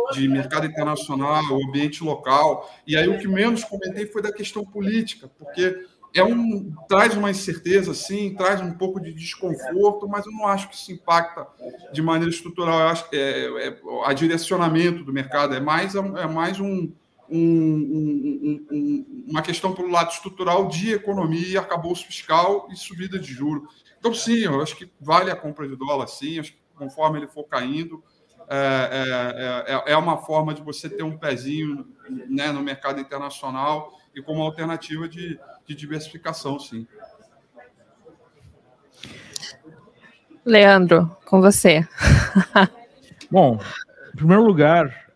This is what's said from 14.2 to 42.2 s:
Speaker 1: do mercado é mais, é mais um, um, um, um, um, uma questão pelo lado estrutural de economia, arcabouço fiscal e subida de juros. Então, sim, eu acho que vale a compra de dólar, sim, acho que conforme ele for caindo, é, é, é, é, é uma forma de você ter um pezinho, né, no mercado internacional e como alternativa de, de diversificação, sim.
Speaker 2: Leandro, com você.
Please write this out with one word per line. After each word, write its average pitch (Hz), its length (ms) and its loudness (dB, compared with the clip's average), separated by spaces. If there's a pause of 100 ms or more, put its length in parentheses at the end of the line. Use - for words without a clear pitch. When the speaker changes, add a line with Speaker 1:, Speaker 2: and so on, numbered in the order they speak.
Speaker 1:
do 135 80 -10
mercado 135 440 -2
é 131 40 -4
mais, 170 360 -2
é 180 320 -4
mais 170 320 -4
um, 190 320 -4 (380)
um, 165 100 -2
um, 156 1040 0
um, 147 280 -4
um, 147 560 -6
uma 156 140 -4
questão 180 320 -4
pelo 180 160 -6
lado 170 220 0
estrutural 185 560 -2
de 180 260 -4
economia, 190 680 -2
arcabouço 175 460 -6
fiscal 180 680 0
e 190 40 -16
subida 185 420 -10
de 139 160 -12
juros. 143 500 -6 (200)
Então, 226 100 0
sim, 233 260 0
eu 151 220 0
acho 156 140 -6
que - 240 -20
vale 175 320 2
a - 40 -4
compra 147 320 -10
de 135 80 -10
dólar, 135 320 -4
sim, 156 320 -10
acho 151 120 -10
que - 60 -20 (180)
conforme 151 440 -2
ele 143 80 -10
for 147 180 -14
caindo, 151 580 -6 (460)
é, 139 80 -4
é, 127 1160 -2
é, - 20 0
é, 147 180 0
é 156 40 6
uma 160 200 0
forma 156 360 -2
de 151 80 -14
você 147 280 -12
ter 160 140 -8
um 160 140 -8
pezinho, 143 680 -6 (420)
né, 143 220 -2
no 143 100 -4
mercado 139 380 -6
internacional 139 960 -8 (160)
e 135 80 -18
como 156 220 -4
alternativa 160 640 -6
de, 170 320 -12 (260)
de 156 80 -14
diversificação, 151 840 -10
sim. 113 260 -14 (3500)
Speaker 2:
Leandro, 190 720 8 (100)
com 190 140 6
você. 180 480 8 (720)